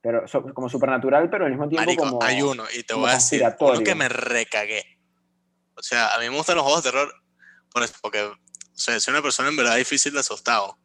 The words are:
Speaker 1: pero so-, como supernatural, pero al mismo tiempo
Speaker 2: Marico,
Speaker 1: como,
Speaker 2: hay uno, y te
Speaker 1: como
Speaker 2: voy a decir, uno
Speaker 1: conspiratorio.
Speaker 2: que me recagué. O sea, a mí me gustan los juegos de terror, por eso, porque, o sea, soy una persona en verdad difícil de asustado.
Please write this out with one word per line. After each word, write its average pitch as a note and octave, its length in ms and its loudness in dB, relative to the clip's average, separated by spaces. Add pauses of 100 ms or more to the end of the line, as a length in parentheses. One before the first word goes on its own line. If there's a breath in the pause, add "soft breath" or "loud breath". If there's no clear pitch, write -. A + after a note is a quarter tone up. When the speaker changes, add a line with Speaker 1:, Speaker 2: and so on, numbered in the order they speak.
Speaker 1:
pero A#2 260 -2
so-, C3 260 -4
como C3 140 -6
supernatural, C3+ 600 2
pero F#3+ 160 0
al C#3 60 0
mismo D3 180 -4
tiempo C#3+ 160 0
Speaker 2:
Marico, E3+ 180 2
Speaker 1:
como, B2 180 -2
Speaker 2:
hay B2+ 200 2
uno, B2+ 240 -2 (120)
y A#2 60 -8
te A2+ 120 -6
Speaker 1:
como A2 100 0
Speaker 2:
voy A#2+ 60 4
a - 40 6
decir, C3 260 0
uno A#2 100 4
Speaker 1:
conspiratorio. D3+ 340 4
Speaker 2:
que F#3 100 2
me C#3 140 0
recagué. A2+ 760 -2 (960)
O - 40 -16
sea, A2+ 320 0
a A2+ 60 0
mí A#2 100 -4
me C3 60 -6
gustan D#3+ 220 0
los C#3+ 80 2
juegos D3+ 180 4
de C3 80 0
terror, C#3 220 0 (580 soft breath)
por A#2+ 120 0
eso, A2 180 -6
porque, G#2 220 -4
o G#2 100 -6 (400)
sea, A#2 280 -2
soy C3 120 -2
una C#3 80 2
persona C#3 280 0
en D3+ 80 -2
verdad A#2+ 180 2
difícil C#3 380 0
de C#3+ 80 -2
asustado. G#2+ 640 -2